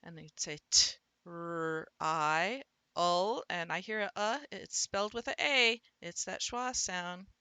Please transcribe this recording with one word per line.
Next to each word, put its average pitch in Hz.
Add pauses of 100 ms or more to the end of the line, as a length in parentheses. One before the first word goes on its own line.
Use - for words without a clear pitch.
And 165
you'd 156
say 156 (140)
t, - (340)
r, 170 (120)
I, 160 (320)
ul, 175
and 170
I 165
hear 220
a, 202
uh, 214 (120)
it's -
spelled 202
with 233
a -
A. 247 (200)
It's -
that 185
schwa 247
sound. 180 (140)